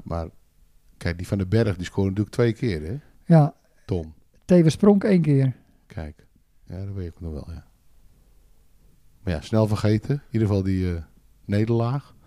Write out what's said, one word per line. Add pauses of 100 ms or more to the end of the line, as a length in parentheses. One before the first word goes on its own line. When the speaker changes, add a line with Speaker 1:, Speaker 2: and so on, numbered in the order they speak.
Speaker 1:
maar (680)
kijk,
die
Van
den
Berg,
die
scoorde
natuurlijk
twee
keer,
hè? (280)
Speaker 2:
Ja. (320)
Speaker 1:
Tom. (300)
Speaker 2:
Tevens
Pronk
één
keer. (340)
Speaker 1:
Kijk. (380)
Ja,
dat
weet
ik
nog
wel,
ja. (1600)
Maar
ja,
snel
vergeten.
In (100)
ieder
geval
die,
eh, (440)
nederlaag. (120)